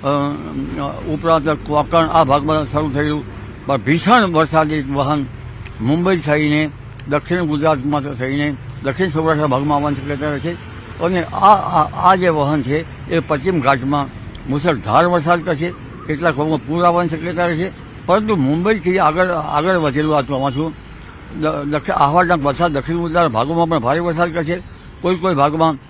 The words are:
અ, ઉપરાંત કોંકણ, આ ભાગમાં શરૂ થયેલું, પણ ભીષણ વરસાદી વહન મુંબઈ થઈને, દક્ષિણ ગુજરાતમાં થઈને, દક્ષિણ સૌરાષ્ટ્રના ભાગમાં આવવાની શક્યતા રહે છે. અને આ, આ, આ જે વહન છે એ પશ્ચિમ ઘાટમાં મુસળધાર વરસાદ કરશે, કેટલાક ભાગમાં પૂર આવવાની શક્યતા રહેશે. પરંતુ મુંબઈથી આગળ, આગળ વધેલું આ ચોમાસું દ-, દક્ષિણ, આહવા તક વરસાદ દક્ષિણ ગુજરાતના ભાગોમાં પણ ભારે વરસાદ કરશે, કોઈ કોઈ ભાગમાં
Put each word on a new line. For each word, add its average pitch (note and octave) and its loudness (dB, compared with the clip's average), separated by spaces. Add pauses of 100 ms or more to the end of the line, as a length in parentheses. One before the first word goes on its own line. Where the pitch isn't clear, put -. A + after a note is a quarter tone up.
અ, C#3 0 (1040)
ઉપરાંત D#3+ 2
કોંકણ, D3 2
આ E3 6
ભાગમાં D3 0
શરૂ D3+ -2
થયેલું, D3 -2 (420)
પણ C#3 0
ભીષણ F3 4
વરસાદી D#3 2
વહન C#3 0 (560)
મુંબઈ F3 2
થઈને, D3+ 2 (380)
દક્ષિણ D3 -2
ગુજરાતમાં D3 0
થઈને, C#3 -4 (280)
દક્ષિણ E3 -2
સૌરાષ્ટ્રના D#3 0
ભાગમાં C#3+ 2
આવવાની C#3+ 0
શક્યતા C#3+ -6
રહે C#3+ -4
છે. E3 -6 (480)
અને F3 0
આ, G3 6
આ, F3 2
આ F#3+ 6
જે F3+ 2
વહન D3+ 0
છે D3 -4
એ E3 2
પશ્ચિમ D#3+ 0
ઘાટમાં C3+ 2 (420)
મુસળધાર C#3 2
વરસાદ E3+ 2
કરશે, E3+ -2 (340)
કેટલાક D#3 0
ભાગમાં D#3 0
પૂર D3+ 0
આવવાની F3 4
શક્યતા E3 -2
રહેશે. F3 -2 (340)
પરંતુ G#3+ 2
મુંબઈથી F3 2
આગળ, F3 2
આગળ D#3 0
વધેલું D3+ 2
આ C#3+ 2
ચોમાસું C3+ -4 (500)
દ-, D3+ -2
દક્ષિણ, D3+ -2
આહવા D3+ 4
તક F3 2
વરસાદ C#3+ 2
દક્ષિણ C#3+ -2
ગુજરાતના E3+ 2
ભાગોમાં D3 0
પણ D#3+ 0
ભારે B2+ 0
વરસાદ E3+ 0
કરશે, E3+ -4 (400)
કોઈ F3+ 0
કોઈ F3 0
ભાગમાં D3+ 2 (140)